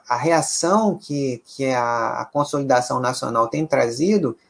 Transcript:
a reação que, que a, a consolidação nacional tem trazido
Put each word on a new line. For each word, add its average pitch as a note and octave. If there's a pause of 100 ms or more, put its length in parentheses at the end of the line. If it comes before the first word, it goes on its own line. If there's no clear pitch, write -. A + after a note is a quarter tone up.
a B2
reação E3
que, C#3
que -
a, A#2+
a A#2
consolidação C#3
nacional A#2+
tem D3+
trazido C3+ (120)